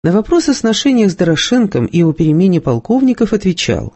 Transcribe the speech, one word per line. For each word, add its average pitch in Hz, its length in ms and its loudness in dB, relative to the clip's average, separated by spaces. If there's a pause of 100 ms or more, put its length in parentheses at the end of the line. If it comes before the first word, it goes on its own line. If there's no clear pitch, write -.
На 165 80 2
вопрос 302 360 0
о 269 60 0
сношениях 226 560 0
с 170 60 -8
Дорошенком 165 720 0
и 170 160 0
о 160 100 2
перемене 165 480 2
полковников 226 720 0
отвечал 165 640 -2